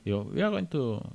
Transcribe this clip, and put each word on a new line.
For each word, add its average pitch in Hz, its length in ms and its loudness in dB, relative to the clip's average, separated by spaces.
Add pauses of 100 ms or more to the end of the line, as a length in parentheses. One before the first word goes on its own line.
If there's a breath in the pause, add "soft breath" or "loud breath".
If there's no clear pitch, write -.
Digo, 101 200 2
"We 120 180 -2
are 214 80 4
going 196 160 0
to, 123 360 0 (140)